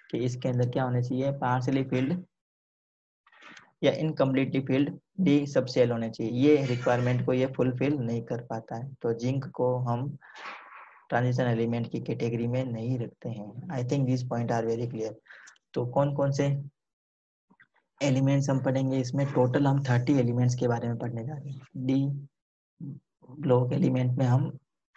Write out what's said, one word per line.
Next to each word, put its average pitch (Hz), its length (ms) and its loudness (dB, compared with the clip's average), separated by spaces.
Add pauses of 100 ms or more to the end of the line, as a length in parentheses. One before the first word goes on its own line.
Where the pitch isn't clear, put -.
(120)
कि - 60 -4
इसके 127 320 -4
अंदर 123 200 0
क्या 131 140 -2
होने 123 200 0
चाहिए? 131 280 -2
partially 131 600 0
filled 135 300 -2 (1600)
या 139 80 4
incompletely 135 720 0
filled 135 380 0 (220)
डी 143 240 4
subcell 127 460 2
होने 117 180 -4
चाहिए, 113 240 -4
ये 139 320 6
requirement 123 600 0
को 127 80 2
ये 127 120 2
fulfill 131 480 0
नहीं 117 280 -2
कर 117 220 -6
पाता 113 320 -8
है। 131 180 -10
तो 117 200 -2
जिंक 127 340 -2
को 127 300 -2
हम 123 400 -2 (920)
transition 123 340 2
element 117 480 0
की - 80 -4
category 117 480 -2
में 127 180 -2
नहीं 120 340 -4
रखते 113 300 -10
हैं। 104 380 -12
I 131 160 -6
think 139 220 0
these 127 200 0
point 117 260 -2
are 117 160 0
very 120 220 -2
clear। 110 240 -6 (600)
तो 123 120 -2
कौन 139 300 0
कौन 139 160 2
से 139 320 0 (1400)
एलिमेंट्स 135 480 4
हम 131 140 2
पढ़ेंगे 135 360 2
इसमें? 135 340 -2
total 131 340 4
हम 139 160 2
thirty 123 300 2
elements 123 420 2
के 127 120 0
बारे 120 200 0
में 117 100 -2
पढ़ने 113 280 -6
जा 151 80 -8
रहे 139 160 -10
हैं। 135 120 -12 (160)
डी 135 500 0 (1000)
block 127 440 2
element 127 440 2
में 131 80 2
हम 123 320 2 (400)